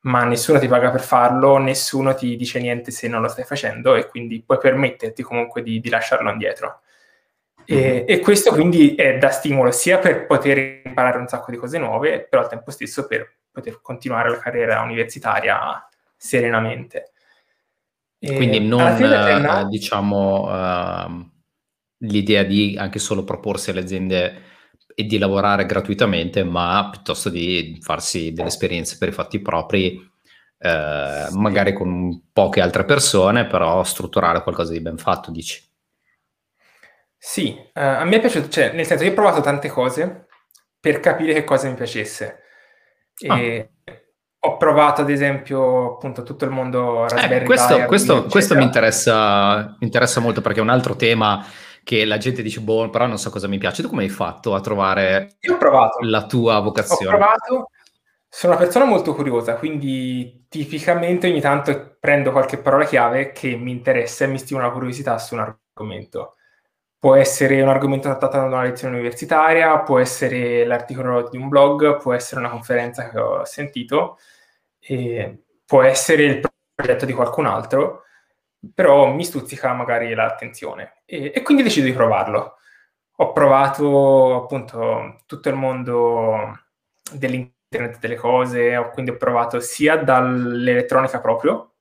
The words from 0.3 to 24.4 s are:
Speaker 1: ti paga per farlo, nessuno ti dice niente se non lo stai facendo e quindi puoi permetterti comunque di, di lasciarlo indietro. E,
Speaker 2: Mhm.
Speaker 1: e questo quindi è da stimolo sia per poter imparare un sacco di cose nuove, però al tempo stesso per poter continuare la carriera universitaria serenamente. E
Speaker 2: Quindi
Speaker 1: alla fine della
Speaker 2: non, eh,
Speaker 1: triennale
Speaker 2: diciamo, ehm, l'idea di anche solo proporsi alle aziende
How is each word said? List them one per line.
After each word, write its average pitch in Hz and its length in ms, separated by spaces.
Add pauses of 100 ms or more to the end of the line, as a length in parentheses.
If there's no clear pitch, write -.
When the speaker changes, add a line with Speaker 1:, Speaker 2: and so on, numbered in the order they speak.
Speaker 1:
ti 131 100
paga 123 220
per 127 100
farlo, 131 580
nessuno 135 560
ti 123 220
dice 123 240
niente 120 300
se 120 180
non 117 120
lo 113 80
stai - 160
facendo 120 500
e 113 140
quindi 117 340
puoi 135 160
permetterti 131 640
comunque 120 400
di, 113 180
di 117 80
lasciarlo 113 420
indietro. 104 500 (840)
E, 156 100
Speaker 2:
Mhm. 131 320
Speaker 1:
e 180 140
questo 208 320
quindi 160 420
è 135 240
da 135 120
stimolo 131 420
sia 180 260
per 185 280
poter 135 600
imparare 127 320
un 123 100
sacco 123 220
di 120 60
cose 127 220
nuove, 135 500
però 127 140
al 120 60
tempo 117 220
stesso - 360
per 113 300 (160)
poter - 300
continuare 120 480
la 120 80
carriera 113 420
universitaria 113 1040 (300)
serenamente. 117 960 (1040)
E 143 160
Speaker 2:
Quindi 120 220
Speaker 1:
alla 113 380
fine 247 140
della 214 120
Speaker 2:
non, 208 80
eh, - 40
Speaker 1:
triennale 165 360
Speaker 2:
diciamo, 101 840
ehm, 90 800 (720)
l'idea 104 420
di 101 340
anche 98 200
solo 101 260
proporsi 98 460
alle 92 100
aziende 92 640 (520)